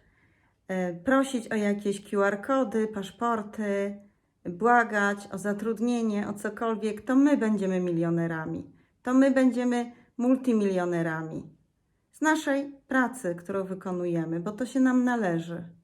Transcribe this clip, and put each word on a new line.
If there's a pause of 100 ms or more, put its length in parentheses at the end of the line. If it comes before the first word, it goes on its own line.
(680)
e,
prosić
o
jakieś
Q
R
kody,
paszporty, (460)
błagać
o
zatrudnienie,
o
cokolwiek.
To
my
będziemy
milionerami. (320)
To
my
będziemy (240)
multimilionerami (720)
z
naszej (160)
pracy,
którą
wykonujemy,
bo
to
się
nam
należy. (200)